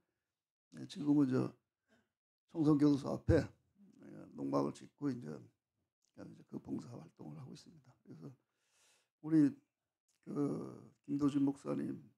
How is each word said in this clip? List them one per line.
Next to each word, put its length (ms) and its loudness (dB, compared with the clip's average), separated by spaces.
예, 120 -12
지금은 420 2
저 240 0
청송교도소 580 4
앞에, 300 4
어, 920 -12
농막을 400 -2
짓고 380 -8
이제, 160 -8
이제 340 -18
그 100 -12
봉사 300 -10
활동을 500 -16
하고 140 -16
있습니다. 400 -20
그래서 260 -18
우리 340 6
그 680 -6
김도진 380 2
목사님 600 -2